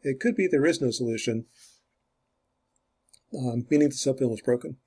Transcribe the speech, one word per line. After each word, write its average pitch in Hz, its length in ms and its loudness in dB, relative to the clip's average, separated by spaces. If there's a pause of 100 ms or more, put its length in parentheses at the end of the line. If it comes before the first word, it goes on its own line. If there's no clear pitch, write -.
it 135 180 -4
could 240 160 2
be 190 120 2
there 151 180 4
is 165 160 2
no 131 80 2
solution, 117 560 -2 (1900)
um, 123 320 -4
meaning 147 200 4
the 131 60 -8
soap 135 240 -2
film 123 140 0
is 107 80 -8
broken. 123 460 -2